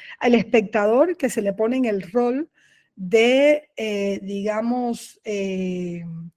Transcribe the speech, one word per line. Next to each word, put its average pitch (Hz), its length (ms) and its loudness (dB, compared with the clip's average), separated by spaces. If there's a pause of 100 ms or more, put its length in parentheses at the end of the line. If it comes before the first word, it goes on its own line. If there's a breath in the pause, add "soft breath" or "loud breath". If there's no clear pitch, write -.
(200 loud breath)
el 240 140 4
espectador 226 840 2
que 254 140 -2
se 226 120 -4
le 202 100 0
pone 220 260 -2
en 254 80 0
el 202 160 -2 (100)
rol 247 360 0 (480 soft breath)
de, 247 800 4
eh, 202 460 -2
digamos, 220 1000 -4
eh, 185 800 -4 (320)